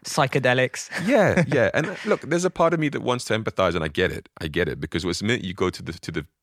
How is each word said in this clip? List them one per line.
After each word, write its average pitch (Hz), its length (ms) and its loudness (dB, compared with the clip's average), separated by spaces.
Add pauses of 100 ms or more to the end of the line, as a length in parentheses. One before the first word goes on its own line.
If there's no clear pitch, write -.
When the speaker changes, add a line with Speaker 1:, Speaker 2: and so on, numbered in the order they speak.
Speaker 1:
Psychedelics. 127 920 0
<laughs> 170 80 -4
Speaker 2:
Yeah, 185 400 4
yeah. 117 280 2
And 175 300 -2
look, 202 180 0
there's 170 220 -2
a 185 60 2
part 170 240 2
of 165 60 0
me 151 100 0
that 135 120 -6
wants 123 240 0
to 110 120 0
empathize, 98 360 2
and 85 100 0
I 78 40 0
get 90 240 2
it. - 160 -10 (120)
I 82 80 -4
get 82 200 0
it, 69 120 -6
because 80 220 -4
the 90 220 -4
minute 113 200 0
you 90 100 -6
go 95 160 0
to - 120 -10
the, 87 100 -10
to - 200 -10
the 80 140 -6 (160)